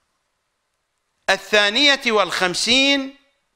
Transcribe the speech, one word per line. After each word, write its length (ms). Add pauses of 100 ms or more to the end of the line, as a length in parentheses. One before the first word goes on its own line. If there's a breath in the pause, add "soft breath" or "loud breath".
(1300)
الثانية 800
والخمسين 1120 (380)